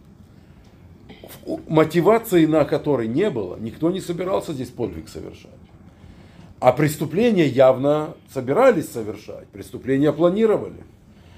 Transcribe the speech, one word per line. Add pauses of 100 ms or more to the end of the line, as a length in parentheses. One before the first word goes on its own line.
(1500)
в-,
мотивации
на
который
не
было,
никто
не
собирался
здесь
подвиг
совершать. (1080)
А
преступления
явно (180)
собирались
совершать,
преступления
планировали. (540)